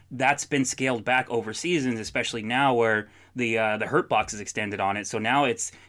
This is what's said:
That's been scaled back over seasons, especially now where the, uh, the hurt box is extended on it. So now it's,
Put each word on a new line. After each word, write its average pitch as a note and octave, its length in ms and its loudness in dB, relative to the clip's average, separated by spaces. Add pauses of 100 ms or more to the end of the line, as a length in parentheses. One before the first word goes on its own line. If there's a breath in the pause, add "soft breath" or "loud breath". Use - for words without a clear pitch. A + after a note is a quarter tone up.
(120)
That's C3+ 340 0
been C#3 200 0
scaled C3 380 -2
back B2+ 280 2
over A2 200 -2
seasons, C3 480 -2
especially A2+ 440 -4
now B2+ 320 2
where A2 340 4 (260 soft breath)
the, A#2 220 0
uh, A2 200 2
the G#2+ 100 -2
hurt D3 200 0
box A2 280 0
is G#2+ 40 -10
extended G#2 400 -6
on G2 180 0
it. G#2 100 -8
So A#2 100 -4
now B2 280 2
it's, A#2 260 -2 (180 soft breath)